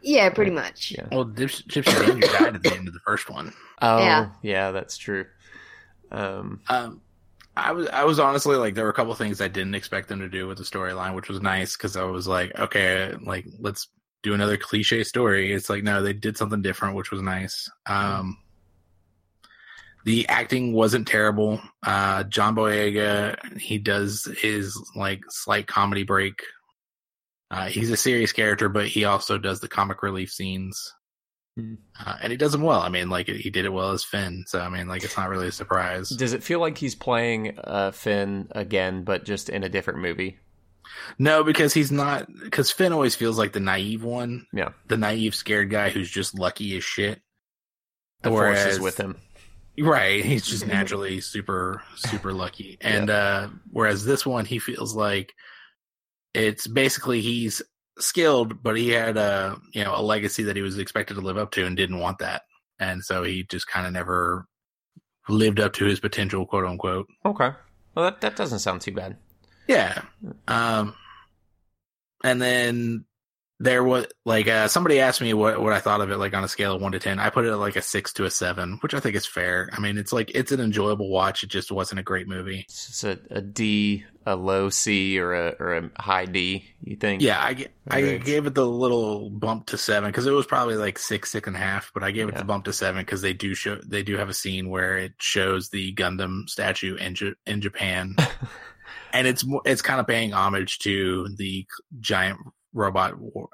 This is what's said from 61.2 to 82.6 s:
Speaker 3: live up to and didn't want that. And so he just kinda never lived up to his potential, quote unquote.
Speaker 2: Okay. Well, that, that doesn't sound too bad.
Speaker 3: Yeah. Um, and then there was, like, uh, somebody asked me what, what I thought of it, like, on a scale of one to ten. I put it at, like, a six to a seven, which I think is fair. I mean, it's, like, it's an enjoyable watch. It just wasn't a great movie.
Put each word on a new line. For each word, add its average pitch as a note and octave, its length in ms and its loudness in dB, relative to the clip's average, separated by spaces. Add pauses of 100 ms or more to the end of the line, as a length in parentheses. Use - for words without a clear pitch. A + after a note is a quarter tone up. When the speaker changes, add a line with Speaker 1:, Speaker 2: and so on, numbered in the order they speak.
Speaker 3:
live F#2 160 -4
up G#2 140 -4
to F#2 140 0
and F2+ 100 -2
didn't F#2 240 0
want F2+ 200 -2
that. F#2 240 -6 (360)
And F#2+ 240 -4
so F#2 200 -2
he F#2 200 -4
just F#2+ 260 -6
kinda F#2 220 -4
never F2+ 560 -2 (800)
lived G#2+ 300 4
up G2+ 140 4
to - 120 0
his G2+ 140 2
potential, G2 460 -2
quote F#2+ 200 0
unquote. F#2 420 -4 (180)
Speaker 2:
Okay. G3 240 2 (440)
Well, E3 120 2
that, F#3+ 160 -2
that G#3 140 -2
doesn't C3 240 -2
sound F#2 220 -2
too G2 120 -8
bad. F#2+ 240 -8 (500)
Speaker 3:
Yeah. C3+ 340 2 (460)
Um, A2+ 480 0 (1300)
and B2+ 180 2
then A#2+ 640 2 (540)
there B2+ 240 6
was, B2+ 220 4 (180)
like, A2 240 4
uh, A2 200 6
somebody D#3+ 320 6
asked C3 200 6
me A#2 140 2
what, G#2+ 260 4
what G#2+ 140 4
I G2 60 4
thought G#2 200 4
of G2+ 120 0
it, G2 60 0
like, G2 180 -2
on F#2+ 80 0
a F#2+ 40 -2
scale G2 280 0
of F#2 60 -4
one G2 100 -2
to F#2+ 80 -2
ten. G2 200 -2
I G#2 120 2
put B2 120 2
it A#2 60 2
at, G#2+ 80 0
like, G2+ 180 0
a F#2 60 0
six - 320 -4
to G2+ 120 -2
a F2+ 60 0
seven, F2+ 500 -2
which - 120 -2
I C#3+ 60 0
think G#2+ 160 -2
is A2+ 100 -2
fair. F2+ 480 -2
I - 60 -6
mean, G2+ 180 -2
it's, G#2 160 -4
like, A#2 220 -2
it's B2+ 160 0
an C3+ 80 2
enjoyable G#2 500 0
watch. F#2+ 340 2
It G2+ 60 -8
just F#2+ 220 -4
wasn't F#2+ 280 -4
a F#2+ 40 -8
great F#2 240 -4
movie. F#2+ 320 -8 (100)